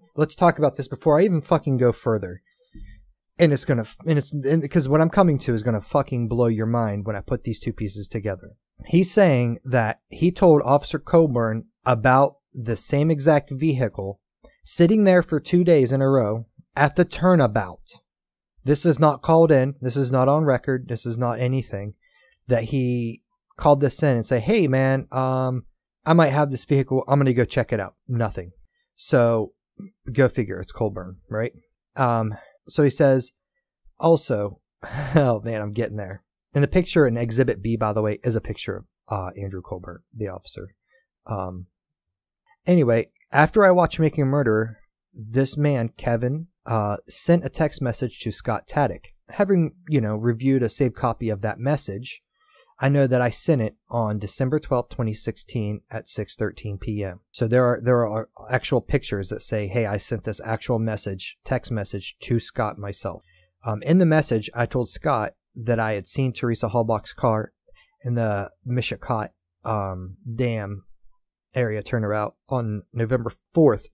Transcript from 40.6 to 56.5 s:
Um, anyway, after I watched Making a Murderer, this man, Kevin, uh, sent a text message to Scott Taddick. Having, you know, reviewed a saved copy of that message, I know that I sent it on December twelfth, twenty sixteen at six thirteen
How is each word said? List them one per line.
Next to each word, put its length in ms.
Um, 400
anyway, 440
after 320
I 80
watched 260
Making 240
a 40
Murderer, 520
this 440
man, 400
Kevin, 520
uh, 300
sent 360
a 40
text 340
message 380
to 120
Scott 360
Taddick. 380
Having, 440
you 120
know, 160
reviewed 460
a 80
saved 240
copy 340
of 140
that 160
message, 640
I 80
know 180
that 160
I 80
sent 320
it 140
on 300
December 400
twelfth, 320
twenty 240
sixteen 760
at 180
six 260
thirteen 440